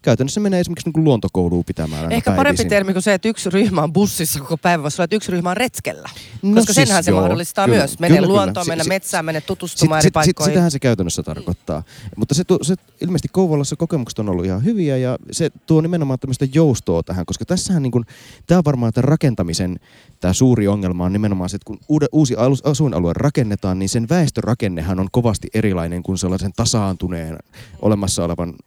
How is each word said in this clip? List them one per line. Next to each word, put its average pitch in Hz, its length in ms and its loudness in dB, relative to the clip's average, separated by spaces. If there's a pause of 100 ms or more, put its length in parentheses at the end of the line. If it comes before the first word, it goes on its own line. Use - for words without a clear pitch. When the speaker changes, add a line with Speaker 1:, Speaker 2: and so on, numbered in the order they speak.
Speaker 1:
käytännössä 139 380 0
menee 190 200 2
esimerkiksi 170 280 -4
niinku 156 160 0
luontokouluun 92 640 2
pitämään 78 380 -6
aina 85 120 -2
Speaker 2:
Ehkä 226 160 0
parempi 185 120 2
Speaker 1:
päivisin. 269 260 2
Speaker 2:
termi 196 240 0
kuin 180 100 -2
se, 208 100 2
että 190 140 -2
yksi 214 220 -4
ryhmä 185 340 2
on 156 100 -2
bussissa 175 460 0
koko 151 180 -6
päivä, 175 260 0
vaan 147 80 -4
sulla, 180 120 -2
että 165 120 -2
yksi - 160 -4
ryhmä 180 180 -2
on 185 80 -4
retkellä. 127 520 -6 (320)
Speaker 1:
No 202 140 2
Speaker 2:
Koska 214 180 4
Speaker 1:
siis 269 140 4
Speaker 2:
senhän 190 160 2
se - 80 2
Speaker 1:
joo, 92 100 4
Speaker 2:
mahdollistaa 175 440 0
Speaker 1:
kyllä, 220 120 4
Speaker 2:
myös. 139 220 0
Mene 165 160 8
Speaker 1:
kyllä, 180 120 4
kyllä. 190 60 4
Speaker 2:
luontoon, 190 320 0
Speaker 1:
Si-, 160 60 -2
Speaker 2:
mennä 160 120 -2
Speaker 1:
si-, 156 40 -2
Speaker 2:
metsään, 185 380 -4
mene 160 140 -4
Speaker 1:
sit, - 80 -12
Speaker 2:
tutustumaan 160 540 0
Speaker 1:
sit, 151 40 4
Speaker 2:
eri 156 40 6
Speaker 1:
sit, - 40 -2
Speaker 2:
paikkoihin. 151 400 2
Speaker 1:
sitähän 170 180 4
se 139 80 -6
käytännössä 92 440 0
tarkoittaa. 80 600 -6 (320)
Mutta 110 200 -2
se 175 80 0
tu-, - 200 0
se 170 120 0 (260)
ilmeisesti 180 300 -4
Kouvolassa 156 440 0
kokemukset 151 440 -4
on 107 100 -4
ollut 90 160 -2
ihan 95 180 -2
hyviä, 170 340 0
ja 127 200 -2 (140)
se 165 180 -2 (160)
tuo 160 160 4
nimenomaan 160 380 -2
tämmöistä 131 340 -4
joustoa 123 500 2
tähän, 90 220 -6
koska - 200 -8
tässähän 175 380 0
niin 127 80 -2
kun, 120 140 0 (420)
tää 175 100 6
on 170 80 4
varmaan 120 280 0
tämän 123 160 2
rakentamisen 90 680 0 (400)
tää 92 140 2
suuri 120 340 4
ongelma 92 380 0
on 90 80 0
nimenomaan 101 360 0
se, 95 60 -8
että - 100 -10
kun 107 140 -14 (100)
uude-, 151 220 2
uusi 151 240 2
alus-, 127 300 2
asuinalue 117 500 0
rakennetaan, 104 640 0
niin 95 100 -2
sen 117 200 -2
väestörakennehan 98 880 -2
on 95 120 -2
kovasti 117 420 0
erilainen 87 500 -2
kuin 95 140 -4
sellaisen 90 380 -2
tasaantuneen 90 840 -4 (440)
olemassa 101 420 0
olevan 85 300 -4 (140)